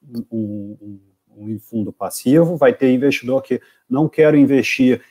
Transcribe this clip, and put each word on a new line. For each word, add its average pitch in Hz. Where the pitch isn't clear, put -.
um, 104
um, 101
um 107
fundo 104
passivo, 160
vai 131
ter 127
investidor 131
que 123
não 143
quero 151
investir 135